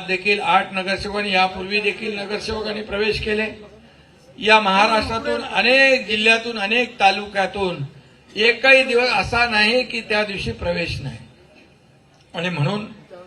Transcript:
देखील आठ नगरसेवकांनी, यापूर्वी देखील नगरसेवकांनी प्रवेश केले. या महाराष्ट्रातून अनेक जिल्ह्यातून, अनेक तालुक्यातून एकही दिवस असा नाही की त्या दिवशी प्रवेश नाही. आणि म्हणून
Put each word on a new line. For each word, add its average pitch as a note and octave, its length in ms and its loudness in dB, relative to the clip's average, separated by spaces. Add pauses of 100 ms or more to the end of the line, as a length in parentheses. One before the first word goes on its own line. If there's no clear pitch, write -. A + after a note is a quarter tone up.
देखील F#3 320 0
आठ F#3+ 340 2
नगरसेवकांनी, G3+ 580 -4
यापूर्वी F#3+ 480 0
देखील G3+ 400 -4
नगरसेवकांनी G#3 640 -6
प्रवेश G#3 400 -4
केले. G#3+ 260 -2 (920)
या G#3+ 200 6
महाराष्ट्रातून A3 840 2
अनेक B3+ 640 4
जिल्ह्यातून, A3 520 0
अनेक A3+ 400 -2
तालुक्यातून G3 1040 0 (340)
एकही A#3+ 480 4
दिवस A#3+ 260 2
असा A#3 400 0
नाही A3 340 2
की A#3 180 -8
त्या G#3+ 220 0
दिवशी G3+ 280 -6
प्रवेश F3 500 -6
नाही. C#3 160 -10 (1160)
आणि E3+ 160 -4
म्हणून F3+ 360 -2 (420)